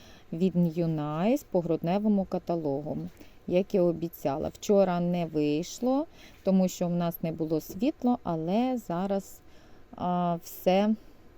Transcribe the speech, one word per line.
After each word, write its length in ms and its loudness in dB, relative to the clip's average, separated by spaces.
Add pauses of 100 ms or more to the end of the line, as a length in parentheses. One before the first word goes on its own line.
(340)
від 220 0
New 400 2
Nice 560 0
по 100 2
грудневому 640 0
каталогу, 720 -4 (500)
як 280 0
і 40 4
обіцяла. 680 0
Вчора 500 2
не 260 0
вийшло, 800 0 (380)
тому 240 4
що 200 -4
в 40 -2
нас 320 -2
не 80 -2
було 300 -2
світла, 600 -2
але 540 0
зараз, 600 -4 (560)
а, 480 0
все 520 2 (420)